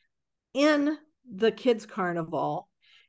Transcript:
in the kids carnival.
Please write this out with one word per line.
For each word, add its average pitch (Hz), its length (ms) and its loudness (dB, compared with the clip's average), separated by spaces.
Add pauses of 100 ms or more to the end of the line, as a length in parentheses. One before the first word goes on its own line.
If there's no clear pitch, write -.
(540)
in 294 440 2 (320)
the 214 220 2
kids 220 340 0
carnival. 165 800 -4 (400)